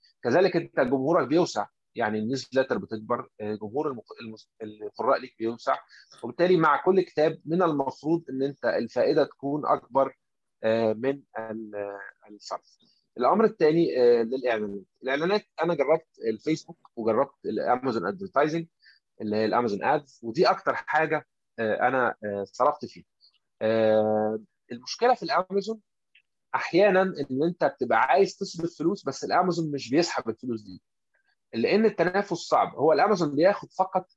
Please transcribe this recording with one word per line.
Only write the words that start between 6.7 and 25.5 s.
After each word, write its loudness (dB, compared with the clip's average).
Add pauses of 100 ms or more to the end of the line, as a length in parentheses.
كل 4
كتاب 0
من 0
المفروض -2
إن -4
أنت -6
الفائدة 0
تكون -6
أكبر، 0 (500)
آه، 2
من -4 (160)
ال-، -10 (320)
الصرف. -14 (400)
الأمر 4
الثاني، 2
آه، 6
للإعلانات. -4 (180)
الإعلانات -2 (200)
أنا 0
جربت 0 (100)
الفيسبوك -4 (180)
وجربت -2
الأمازون -2
أدفرتايزنج -2 (540)
اللي -4
هي 0
الأمازون 0
أدز، -4
ودي 0
أكتر -2
حاجة، 0 (320)
آه، 2
أنا، 2 (100)
آه، -4
صرفت 0
فيها. -16 (580)
آه، 2 (340)
المشكلة 0
في -12
الأمازون -2 (720)